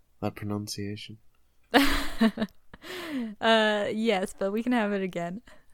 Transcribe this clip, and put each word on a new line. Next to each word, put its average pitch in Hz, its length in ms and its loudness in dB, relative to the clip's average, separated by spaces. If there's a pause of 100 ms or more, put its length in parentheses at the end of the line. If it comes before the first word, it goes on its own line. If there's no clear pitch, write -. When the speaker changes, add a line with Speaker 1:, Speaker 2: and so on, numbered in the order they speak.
(200)
Speaker 1:
That 101 140 -2
pronunciation? 104 840 -8 (540)
Speaker 2:
<laughs> 247 60 10 (1600)
Uh, 214 520 4
yes, 208 440 0
but 196 140 -2
we 214 140 -2
can 247 80 0
have 214 200 2
it 196 100 -2
again. 175 380 -6 (340)